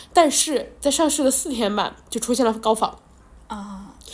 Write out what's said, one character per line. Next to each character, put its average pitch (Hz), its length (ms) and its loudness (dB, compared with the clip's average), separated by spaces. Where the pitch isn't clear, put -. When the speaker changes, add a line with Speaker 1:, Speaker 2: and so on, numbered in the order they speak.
Speaker 1:
但 330 180 6
是 - 480 -2
在 285 120 0
上 311 180 2
市 285 160 0
的 262 60 4
四 - 180 0
天 220 260 -2
吧， 190 220 -4
就 233 100 -6
出 247 140 -2
现 247 100 2
了 220 80 2
高 220 220 0
仿。 214 240 -4
Speaker 2:
啊。 202 400 -14